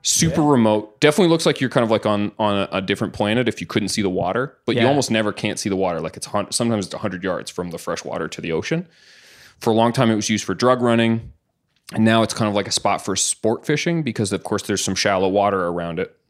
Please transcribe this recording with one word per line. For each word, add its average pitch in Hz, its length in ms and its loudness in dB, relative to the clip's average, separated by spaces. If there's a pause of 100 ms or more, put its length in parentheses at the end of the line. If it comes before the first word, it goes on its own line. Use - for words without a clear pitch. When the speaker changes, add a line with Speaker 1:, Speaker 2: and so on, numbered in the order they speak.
Speaker 1:
Super 160 360 2
Speaker 2:
Yeah. 147 100 4
Speaker 1:
remote. 110 480 2
Definitely 160 300 4
looks 165 160 2
like 151 160 2
you're 127 80 0
kind 127 140 2
of, 110 60 0
like, 107 160 2
on, 104 320 0
on 104 200 0
a, 98 160 -2
a 95 80 -2
different 101 320 -4
planet 110 340 0
if 107 140 -4
you 85 60 -10
couldn't 104 220 -2
see - 120 -2
the 95 80 0
water, 92 560 -4
but 117 100 0
you 117 60 2
Speaker 2:
Yeah. 117 80 4
Speaker 1:
almost 143 200 2
never 110 220 0
can't - 260 -4
see - 120 -4
the 95 80 0
water. 87 240 -2
Like, - 160 -8
it's - 100 -12
hun-, 101 240 -4
sometimes 113 340 0
it's - 80 -12
a - 40 -10
hundred 92 260 -6
yards 90 260 -4
from 90 220 -8
the 85 60 -10
fresh - 260 -8
water 82 240 -6
to - 140 -12
the 82 100 -6
ocean. 160 360 -4 (720)
For - 100 0
a 110 40 4
long 113 200 4
time, 117 180 2
it 110 40 2
was 107 140 -2
used 107 140 0
for 95 100 -4
drug 123 280 2
running. 117 500 2 (640)
And 110 120 2
now 113 160 6
it's 107 120 0
kind 110 160 0
of 101 60 -2
like 101 120 0
a 101 40 -6
spot 101 340 -2
for 98 100 -4
sport - 500 -2
fishing 160 380 -2
because, 107 300 -2
of 92 100 -4
course, 104 200 -4
there's 101 200 -2
some 95 120 -2
shallow 95 340 2
water 98 380 2
around 85 320 -4
it - 160 -6 (140)